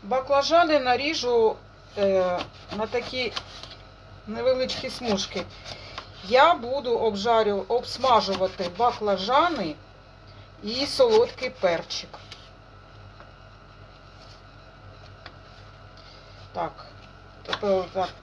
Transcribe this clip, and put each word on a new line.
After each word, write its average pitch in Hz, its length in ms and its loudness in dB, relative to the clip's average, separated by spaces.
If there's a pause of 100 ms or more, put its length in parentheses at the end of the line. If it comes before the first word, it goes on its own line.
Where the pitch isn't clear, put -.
Баклажани 285 760 2
наріжу, 247 760 2 (420)
е, 185 420 2 (360)
на 214 100 -2
такі 240 460 -4 (920)
невеличкі 254 640 -2
смужки. 202 540 -4 (840)
Я 277 260 6
буду 240 440 -2
обжарю-, 208 680 2
обсмажувати 196 1080 0
баклажани 226 960 0 (880)
і 240 240 -4
солодкий 240 640 4
перчик. - 600 -4 (4000)
Так, 170 340 -8 (560)
тепер - 300 -2
отак 185 360 -2 (140)